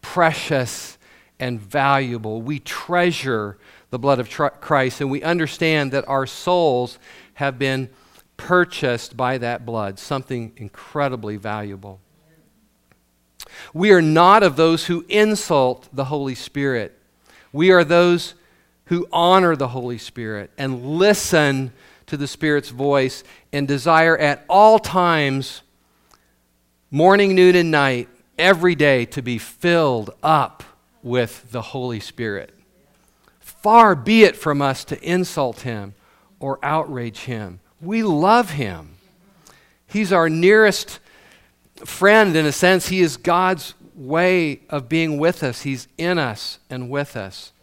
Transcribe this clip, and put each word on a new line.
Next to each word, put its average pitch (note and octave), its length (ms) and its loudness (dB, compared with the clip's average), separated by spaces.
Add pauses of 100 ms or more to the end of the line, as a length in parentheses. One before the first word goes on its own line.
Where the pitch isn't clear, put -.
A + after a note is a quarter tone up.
precious - 920 -2 (400)
and B2 200 -6
valuable. A#2+ 840 -2
We C#3 160 -8
treasure C3+ 960 -4 (320)
the B2+ 80 -10
blood C3 220 0
of A#2 100 -8
Tr-, D3 200 -4
Christ, C3 520 -2
and C#3 80 -4
we C#3+ 140 -6
understand D#3 720 -2
that C#3 140 -4
our C3+ 200 -2
souls D3 720 -2 (340)
have C#3 240 -6
been C3 320 -4 (480)
purchased D3+ 800 -2
by B2+ 220 -4
that A#2+ 260 -8
blood, G#2+ 320 -6
something B2+ 600 -8
incredibly A#2 800 -8
valuable. G2+ 600 -12 (1700)
We F#3+ 200 2
are F3 80 8
not F3 420 6
of D3 140 2
those D#3+ 280 2
who E3+ 240 -4
insult F#3 840 0
the C3+ 140 -6
Holy C#3 300 -6
Spirit. C3 600 -6 (560)
We E3+ 200 4
are F3 120 6
those F3 520 2 (500)
who F3 260 -4
honor F3 440 4
the C3 140 -4
Holy B2 280 -10
Spirit A2 580 -12
and C3 300 -8
listen D3 880 0 (320)
to - 100 -10
the C#3 120 -6
Spirit's D3 420 -4
voice C3+ 540 -2 (280)
and C#3+ 160 -4
desire D#3+ 480 2
at C#3+ 320 -2
all G#3+ 300 6
times, D#3 840 -2 (1300)
morning, F#3+ 420 4
noon, F3+ 220 6
and E3+ 160 2
night, C3+ 360 0 (300)
every F3 380 2
day, C3+ 300 2
to C3 160 -10
be A#2+ 160 -6
filled C#3 720 -2 (120)
up D3 400 0 (400)
with A#2+ 500 -4
the A#2 100 -10
Holy A#2+ 400 -10
Spirit. G#2 520 -12 (840)
Far G#3+ 560 4
be G#3 280 6
it F3+ 120 6
from C#3+ 260 -2
us C3+ 220 -2
to - 180 -12
insult E3 600 -4
him G#2 320 -10 (480)
or C3+ 200 -8
outrage C#3 580 -6
him. G#2 420 -12 (180)
We G#3+ 240 -4
love G3 480 2
him. F2 440 -10 (920)
He's G3+ 240 -4
our E3 180 2
nearest F#3+ 720 2 (840)
friend G3+ 500 4
in D#3+ 100 2
a D3 60 0
sense. F3+ 380 2
He F#3 100 -2
is D#3+ 160 2
God's F3+ 580 -2 (220)
way D#3+ 640 -2 (100)
of C3+ 200 -8
being D#3+ 280 -2
with E3 260 -2
us. B2+ 180 -6
He's C3+ 260 -8 (100)
in F3 220 -2
us A#2+ 400 -8 (100)
and B2+ 200 -10
with C#3+ 260 -6
us. G2 480 -14